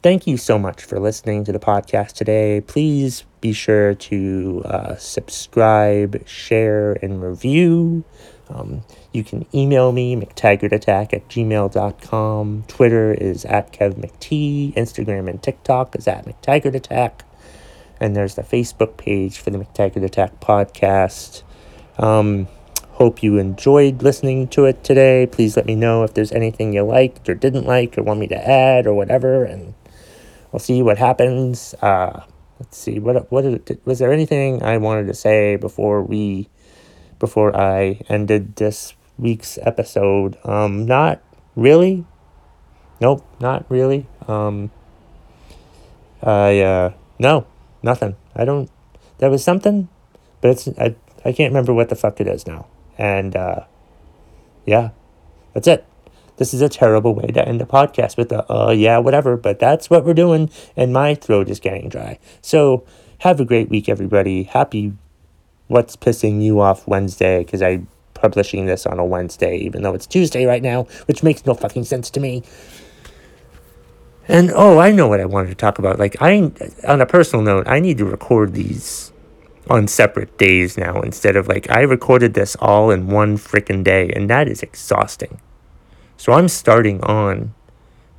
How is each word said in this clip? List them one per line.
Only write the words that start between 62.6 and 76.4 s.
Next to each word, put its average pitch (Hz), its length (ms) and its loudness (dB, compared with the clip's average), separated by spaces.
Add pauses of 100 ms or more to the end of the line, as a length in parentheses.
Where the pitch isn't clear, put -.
have 180 200 2
a 127 60 0
great 117 240 0
week, 107 180 -2
everybody. 98 560 0
Happy 104 500 -2 (720)
What's 120 280 2
Pissing 107 460 -2
You 107 180 2
Off 98 280 2
Wednesday, 95 560 0
'cause 92 180 -6
I'm 92 260 -2 (280)
publishing 101 500 -2
this 92 220 -4
on 90 100 -4
a 90 80 -2
Wednesday, 90 520 -4
even - 260 -8
though 95 100 -4
it's - 140 -10
Tuesday 151 380 0
right 123 180 0
now, 123 240 -4 (200)
which - 140 0
makes 156 240 2
no 127 80 2
fucking 117 300 -6
sense 123 260 -8
to 135 100 -6
me. 127 220 -6 (1900)
And, 170 280 6
oh, 180 240 8
I 196 120 8
know 175 160 6
what 101 140 2
I 92 40 -4
wanted 95 240 -2
to 92 60 -10
talk 104 220 0
about. 95 220 -2
Like, 101 200 0
I, 180 320 4 (360)